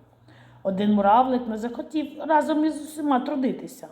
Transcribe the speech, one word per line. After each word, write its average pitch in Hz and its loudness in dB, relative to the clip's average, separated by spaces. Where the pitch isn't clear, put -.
Один 202 0
муравлик 240 4
не 220 -6
захотів 254 -8
разом 302 2
із 302 -2
усіма 294 -2
трудитися. 262 -6